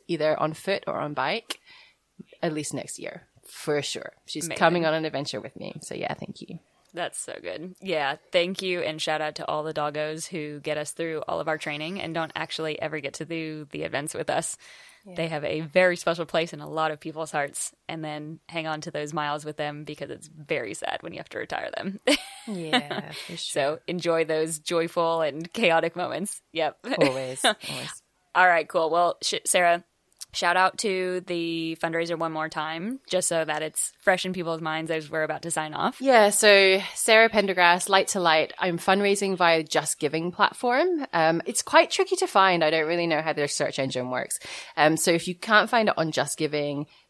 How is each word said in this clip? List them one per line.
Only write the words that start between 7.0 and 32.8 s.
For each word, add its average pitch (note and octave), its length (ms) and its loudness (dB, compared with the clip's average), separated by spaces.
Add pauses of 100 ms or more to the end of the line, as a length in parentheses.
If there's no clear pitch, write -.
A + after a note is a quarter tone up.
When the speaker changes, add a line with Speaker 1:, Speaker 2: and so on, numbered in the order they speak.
Speaker 2:
so - 240 -10
good. F3+ 380 -10
Yeah, D#3 380 -2 (120)
thank F#3 320 0
you, F3+ 200 -2
and D#3 200 -4
shout D#3 180 -2
out D3+ 160 -4
to D#3 120 -6
all D3+ 160 -2
the D#3 100 -6
doggos D3+ 540 -4
who D3+ 320 -8
get D3+ 180 -4
us D3+ 140 -6
through D#3+ 340 -6
all E3 140 -2
of D#3 80 -4
our D#3 100 -2
training D#3 420 -6
and E3 140 -6
don't D#3+ 220 -4
actually D#3 440 -6
ever D3+ 200 -6
get C#3 140 -8
to D#3+ 100 -10
do D#3 480 -8
the D3+ 100 -8
events D3+ 320 -6
with - 160 -4
us. C3+ 260 -2 (480)
Speaker 1:
Yeah. F#3 120 -18
Speaker 2:
They E3 120 -2
have D3+ 160 -4
a D3+ 160 -2
very F3 360 2
special E3+ 300 -2
place E3+ 260 -2
in D3 80 -14
a D3+ 80 -14
lot D#3 240 0
of D3+ 80 -10
people's D#3 320 -8
hearts, D3 420 -4 (140)
and E3 160 -8
then D3+ 340 -10 (100)
hang D#3+ 200 -6
on D#3 140 -6
to D#3+ 100 -10
those D3 200 -6
miles D3 320 -4
with D3+ 120 -8
them D3 260 -6
because D3 280 -10
it's - 180 -14
very C#3+ 460 -6
sad - 280 -6
when E3+ 100 -10
you F#3+ 60 -12
have - 120 -14
to - 80 -8
retire - 360 -6
them. G3 320 -6
<laughs> C#4+ 100 6 (320)
Speaker 1:
Yeah, D#3+ 600 -4
for E3 260 -12
sure. - 20 -12
Speaker 2:
So D3 400 -2 (100)
enjoy E3+ 360 0
those D#3 360 -2
joyful E3 600 0
and D#3 320 -4
chaotic E3 440 2
moments. D#3+ 460 -6 (100)
Yep. D#3 260 -2 (120)
<laughs> C4 100 -2
Speaker 1:
Always, C3 440 0
always. - 580 -4 (340)
Speaker 2:
All F#3 100 8
right, E3 220 4
cool. E3 200 0
Well, E3+ 320 2
sh-, - 260 -4
Sarah, F3 360 4 (500)
shout F3 240 2
out F#3 220 4
to F#3 480 -2
the E3 560 -4
fundraiser E3 340 -2
one D#3+ 140 -4
more D#3 180 -4
time, E3 600 -6